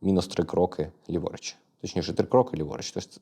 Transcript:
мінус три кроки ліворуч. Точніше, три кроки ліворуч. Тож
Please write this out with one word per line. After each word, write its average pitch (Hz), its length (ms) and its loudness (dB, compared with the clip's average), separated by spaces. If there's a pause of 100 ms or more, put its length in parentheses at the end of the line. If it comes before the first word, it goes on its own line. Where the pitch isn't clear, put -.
мінус 95 260 4
три - 160 0
кроки 85 480 0 (180)
ліворуч. - 480 -4 (240)
Точніше, 92 320 -4
три 98 120 2
кроки 123 320 4
ліворуч. 78 340 -6
Тож - 180 -8 (120)